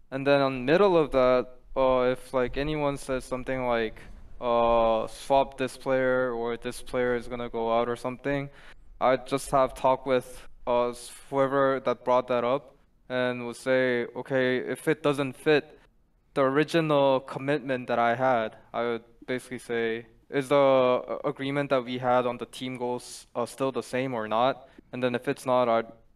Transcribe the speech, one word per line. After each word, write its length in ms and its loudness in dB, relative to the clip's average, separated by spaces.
And 160 -4
then 140 6
on 240 0
middle 320 4
of 160 2
that, 360 4
uh, 360 2
if, 200 -8
like, 240 -2
anyone 400 -2
says 280 -6
something 420 -6
like, 340 -2
uh, 640 2
"Swap 520 0
this 180 -4
player," 560 0
or 240 -6
"This 260 -10
player 320 -2
is 140 -6
gonna 220 -8
go 280 0
out," 100 0
or 80 -4
something, 520 -6
I 140 4
just 340 -6
have 240 2
talk 320 0
with, 420 -2
uh, 240 2
s-, 220 -14
whoever 560 2
that 220 -2
brought 220 2
that 160 0
up 260 -2
and 340 -2
will 80 -8
say, 380 2
"Okay, 420 0
if 300 -6
it 140 0
doesn't 320 0
fit 440 0
the 100 2
original 800 2
commitment 680 -6
that 100 0
I 160 4
had," 420 0
I 100 -4
would 220 -4
basically 320 -8
say, 480 -4
"Is 180 -2
the, 80 4
uh, 680 4
agreement 460 -4
that 140 0
we 140 -6
had 260 2
on 140 -4
the 80 -10
team 320 -10
goals, 560 -8
uh, 100 -2
still 280 -4
the 100 -6
same 320 -4
or 120 -4
not?" 420 0
And 100 -6
then 120 0
if 140 -4
it's 160 -4
not, 240 2
I'd 240 0